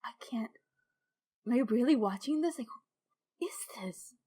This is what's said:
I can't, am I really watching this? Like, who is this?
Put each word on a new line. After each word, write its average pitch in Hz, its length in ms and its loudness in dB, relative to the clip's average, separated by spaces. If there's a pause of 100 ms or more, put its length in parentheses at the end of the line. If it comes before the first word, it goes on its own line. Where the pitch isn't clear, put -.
I - 80 -10 (180)
can't, 220 200 -4 (960)
am 220 60 0
I 247 160 6
really 240 280 6
watching 220 440 0
this? 330 180 0
Like, 240 100 -8
who - 760 -14
is - 80 -8 (260)
this? 185 340 -10 (120)